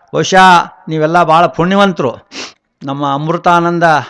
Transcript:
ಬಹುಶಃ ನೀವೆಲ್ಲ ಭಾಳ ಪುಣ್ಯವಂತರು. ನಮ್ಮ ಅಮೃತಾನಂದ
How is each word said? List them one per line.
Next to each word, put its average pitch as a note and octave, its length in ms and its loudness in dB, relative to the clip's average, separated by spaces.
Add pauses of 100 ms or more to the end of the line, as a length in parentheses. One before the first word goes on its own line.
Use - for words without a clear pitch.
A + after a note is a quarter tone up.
(140)
ಬಹುಶಃ D#3+ 240 0 (500)
ನೀವೆಲ್ಲ D#3 340 0
ಭಾಳ D#3+ 240 2
ಪುಣ್ಯವಂತರು. F3 840 -2 (560)
ನಮ್ಮ C#3 300 -6
ಅಮೃತಾನಂದ E3+ 720 0 (260)